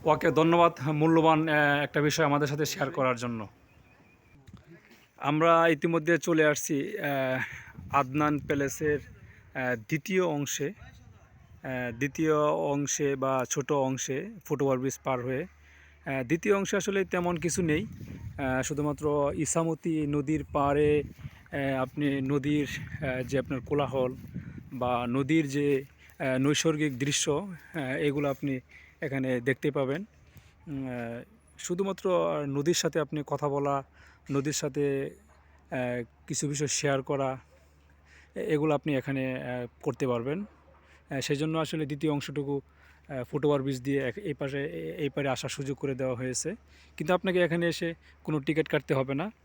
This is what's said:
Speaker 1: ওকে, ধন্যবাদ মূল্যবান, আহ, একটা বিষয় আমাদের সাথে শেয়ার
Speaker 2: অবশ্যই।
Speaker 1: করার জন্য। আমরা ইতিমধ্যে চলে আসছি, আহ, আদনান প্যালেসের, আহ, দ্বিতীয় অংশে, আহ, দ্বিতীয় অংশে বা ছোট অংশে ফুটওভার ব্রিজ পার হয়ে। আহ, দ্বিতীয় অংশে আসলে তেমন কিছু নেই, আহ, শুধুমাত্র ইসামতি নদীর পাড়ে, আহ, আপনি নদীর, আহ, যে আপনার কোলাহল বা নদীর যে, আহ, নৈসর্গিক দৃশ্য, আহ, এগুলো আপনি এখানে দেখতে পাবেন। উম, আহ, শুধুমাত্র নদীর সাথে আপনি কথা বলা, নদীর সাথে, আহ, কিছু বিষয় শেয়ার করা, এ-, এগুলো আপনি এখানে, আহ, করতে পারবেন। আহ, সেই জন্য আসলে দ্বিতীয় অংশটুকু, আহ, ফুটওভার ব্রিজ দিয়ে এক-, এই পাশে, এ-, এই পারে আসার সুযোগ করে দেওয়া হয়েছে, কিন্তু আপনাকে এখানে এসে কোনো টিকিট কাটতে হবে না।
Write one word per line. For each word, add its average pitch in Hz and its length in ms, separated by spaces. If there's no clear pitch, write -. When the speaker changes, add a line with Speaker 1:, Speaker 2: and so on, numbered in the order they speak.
Speaker 1:
ওকে, 160 260
ধন্যবাদ 165 420
মূল্যবান, 160 600
আহ, 147 340
একটা 143 180
বিষয় 151 260
আমাদের 143 200
সাথে 143 200
শেয়ার 147 220
Speaker 2:
অবশ্যই। 135 140
Speaker 1:
করার 127 140
জন্য। 117 320
আমরা 165 520
ইতিমধ্যে 165 500
চলে 160 260
আসছি, 151 540
আহ, 135 440
আদনান 143 480
প্যালেসের, 143 600
আহ, - 800
দ্বিতীয় 156 480
অংশে, 147 440
আহ, - 1300
দ্বিতীয় 151 380
অংশে 147 720
বা 131 340
ছোট 147 220
অংশে 135 580
ফুটওভার 135 340
ব্রিজ 131 260
পার 127 180
হয়ে। 131 200
আহ, - 800
দ্বিতীয় 175 340
অংশে 196 200
আসলে 196 280
তেমন 175 320
কিছু 170 260
নেই, 165 240
আহ, - 760
শুধুমাত্র 147 720
ইসামতি 160 720
নদীর 143 460
পাড়ে, 147 500
আহ, 135 800
আপনি 139 380
নদীর, 143 480
আহ, 131 440
যে 127 160
আপনার 127 220
কোলাহল 131 540
বা 123 340
নদীর 139 420
যে, 139 360
আহ, 131 200
নৈসর্গিক 147 600
দৃশ্য, 147 500
আহ, 165 60
এগুলো 143 500
আপনি 135 300
এখানে 131 400
দেখতে 135 300
পাবেন। 139 340
উম, 135 200
আহ, 120 360
শুধুমাত্র 190 520
নদীর 143 280
সাথে 160 260
আপনি 147 260
কথা 147 220
বলা, 139 340
নদীর 139 220
সাথে, 143 580
আহ, 123 340
কিছু 147 220
বিষয় 147 200
শেয়ার 135 340
করা, 135 360
এ-, - 40
এগুলো 156 360
আপনি 147 220
এখানে, 131 380
আহ, 123 320
করতে 139 240
পারবেন। 127 380
আহ, - 760
সেই 147 160
জন্য 160 220
আসলে 156 280
দ্বিতীয় 147 260
অংশটুকু, 143 480
আহ, 131 160
ফুটওভার 147 380
ব্রিজ 131 200
দিয়ে 139 200
এক-, 127 180
এই 170 140
পাশে, 139 300
এ-, 165 320
এই 147 120
পারে 139 200
আসার 127 220
সুযোগ 139 280
করে 139 160
দেওয়া 127 220
হয়েছে, 127 380
কিন্তু 180 180
আপনাকে 180 280
এখানে 170 260
এসে 165 260
কোনো 156 160
টিকিট 151 280
কাটতে 147 260
হবে 135 200
না। 180 160